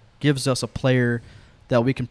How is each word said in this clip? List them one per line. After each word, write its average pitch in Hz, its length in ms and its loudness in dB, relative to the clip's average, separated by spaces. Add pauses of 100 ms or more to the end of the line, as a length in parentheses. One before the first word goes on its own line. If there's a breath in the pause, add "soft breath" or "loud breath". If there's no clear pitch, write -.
(200)
gives 139 280 0
us 127 140 -2
a 120 40 -6
player 123 540 0 (480 soft breath)
that 120 160 2
we 135 80 0
can 127 180 -6